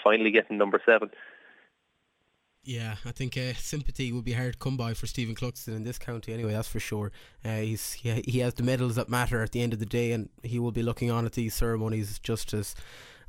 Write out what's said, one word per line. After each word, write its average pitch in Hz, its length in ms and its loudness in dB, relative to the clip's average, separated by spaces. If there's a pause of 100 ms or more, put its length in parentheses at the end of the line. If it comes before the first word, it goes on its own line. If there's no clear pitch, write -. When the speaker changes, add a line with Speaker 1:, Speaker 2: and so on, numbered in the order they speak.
Speaker 1:
finally 110 280 6
getting 107 280 4
number 101 260 4
seven. 107 240 8 (1500)
Speaker 2:
Yeah, 113 340 -6 (100)
I 120 60 -8
think, 131 260 -4
uh, 127 160 -2
sympathy 135 580 -2
would 120 120 -4
be 123 80 -2
hard 123 220 -2
to - 40 -12
come 135 180 -2
by 117 160 -2
for 113 140 -6
Stephen 113 300 -4
Cluxton 117 400 -6
in 110 80 -6
this 123 140 -6
county 113 360 -8
anyway, 113 180 -2
that's 110 140 0
for 110 140 -4
sure. 104 320 -4 (320)
Uh, 110 140 -2
he's, 110 340 -2
he, 117 340 -2
he 123 140 2
has 123 140 2
the 120 100 0
medals 123 320 2
that 123 120 0
matter 123 320 2
at 110 120 -2
the 120 100 0
end 117 100 2
of 110 60 0
the 107 80 -2
day, 120 240 2
and 113 180 -2 (140)
he 120 160 -2
will 120 140 0
be 117 100 0
looking 120 260 0
on 117 160 2
at 110 100 -2
these 113 200 -2
ceremonies 110 640 0
just - 340 -2
as, 104 220 -2 (540)